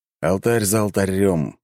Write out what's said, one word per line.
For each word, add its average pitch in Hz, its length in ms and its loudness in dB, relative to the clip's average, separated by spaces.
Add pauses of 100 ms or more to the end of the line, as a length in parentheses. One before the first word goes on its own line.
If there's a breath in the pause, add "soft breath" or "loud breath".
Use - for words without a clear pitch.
(240)
Алтарь 107 420 0
за 104 160 0
алтарем, 95 840 0